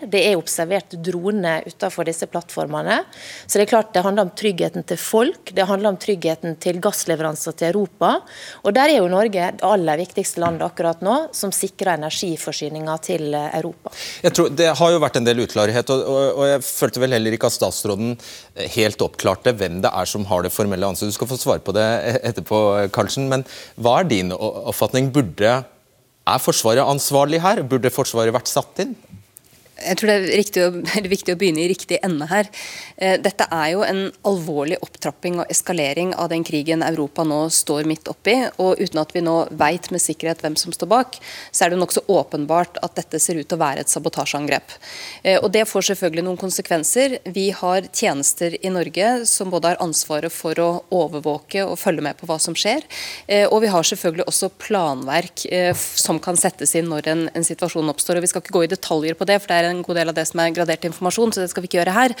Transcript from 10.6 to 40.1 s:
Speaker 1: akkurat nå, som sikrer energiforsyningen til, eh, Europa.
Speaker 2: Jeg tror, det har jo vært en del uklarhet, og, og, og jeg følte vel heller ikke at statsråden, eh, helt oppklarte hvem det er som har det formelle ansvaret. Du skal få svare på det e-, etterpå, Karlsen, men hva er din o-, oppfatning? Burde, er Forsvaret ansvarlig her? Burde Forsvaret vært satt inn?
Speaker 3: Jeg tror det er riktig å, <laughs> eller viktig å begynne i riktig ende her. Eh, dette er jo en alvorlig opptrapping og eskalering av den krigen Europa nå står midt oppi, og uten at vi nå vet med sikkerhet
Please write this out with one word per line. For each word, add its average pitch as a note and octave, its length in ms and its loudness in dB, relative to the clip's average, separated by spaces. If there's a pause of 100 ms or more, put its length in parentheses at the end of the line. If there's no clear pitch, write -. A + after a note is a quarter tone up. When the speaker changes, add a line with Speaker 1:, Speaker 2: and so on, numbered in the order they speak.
Speaker 1:
akkurat E3+ 380 -2
nå, C4+ 340 0
som G3 160 -4
sikrer F#3+ 460 -2
energiforsyningen D#3 1040 -6
til, D#3 320 -4
eh, D3 260 -4
Europa. - 320 -10 (320)
Speaker 2:
Jeg E3+ 100 4
tror, D3+ 220 2
det D#3+ 220 4
har E3+ 140 6
jo E3+ 80 4
vært C#3+ 180 2
en A#2+ 80 2
del A#2 100 6 (100)
uklarhet, A2 440 2
og, C3 180 2
og, C3+ 300 2
og C#3 100 2
jeg C#3 140 2
følte - 380 -2
vel C3 120 2
heller A2 220 2
ikke A#2 140 2
at - 120 -2
statsråden, G#2 580 -2 (380)
eh, - 140 -6
helt G#2+ 300 2
oppklarte G2+ 540 0
hvem F#2 280 -2
det - 120 2
er F#2 120 -2
som G#2 200 -4
har F#2+ 160 0
det F2+ 120 -4
formelle G2 340 0
ansvaret. G2+ 240 -4
Du - 80 -8
skal A#2+ 80 -2
få B2+ 100 -4
svare A2+ 220 0
på F#2 140 -4
det G#2+ 100 2
e-, A2 480 0
etterpå, G2+ 600 2
Karlsen, B2 360 0
men C3 160 0 (340)
hva A#2+ 220 4
er F#3+ 60 2
din F#2+ 260 0
o-, F#2 400 -6
oppfatning? B2+ 460 0
Burde, A#2+ 480 2 (640)
er G#2+ 100 4
Forsvaret B2+ 480 2
ansvarlig C#3+ 560 2
her? F#3+ 220 2
Burde B2+ 260 0
Forsvaret A#2 420 0
vært A#2 160 -2
satt - 380 -2
inn? B3+ 100 -8 (840)
Speaker 3:
Jeg F#3 220 -2
tror G#3+ 100 2
det G#3 80 6
er F#3+ 220 2
riktig G3 260 0
å, F3+ 40 4 (140)
<laughs> E3+ 140 -2
eller G3+ 140 -2
viktig F#3+ 240 0
å - 20 -2
begynne E3 240 2
i F3 80 0
riktig F3+ 320 -2
ende D#3 240 -2
her. G3+ 220 0 (500)
Eh, F#3+ 240 2
dette - 320 2
er D#3+ 220 0
jo G3+ 100 0
en F#3+ 260 -2 (140)
alvorlig E3 560 -2
opptrapping - 560 -6
og E3+ 160 -4
eskalering E3+ 640 0
av E3 140 -2
den E3 120 0
krigen D#3+ 380 0
Europa D#3 400 -2
nå D3+ 220 0 (100)
står D3+ 320 0
midt D#3 240 -4
oppi, - 240 0 (240)
og F#3 240 2
uten F3+ 160 -2
at D#3 160 -2
vi F3+ 80 0
nå E3 140 2 (160)
vet D#3 420 0
med E3+ 80 -2
sikkerhet E3 400 -2